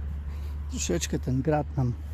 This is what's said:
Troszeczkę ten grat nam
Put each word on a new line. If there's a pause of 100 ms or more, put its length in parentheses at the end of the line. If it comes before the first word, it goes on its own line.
(680)
Troszeczkę
ten
grat
nam (200)